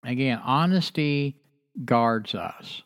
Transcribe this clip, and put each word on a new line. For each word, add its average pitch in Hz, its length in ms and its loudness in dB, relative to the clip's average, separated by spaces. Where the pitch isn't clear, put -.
Again, 123 400 -2
honesty 147 920 0
guards 117 500 2
us. - 520 -10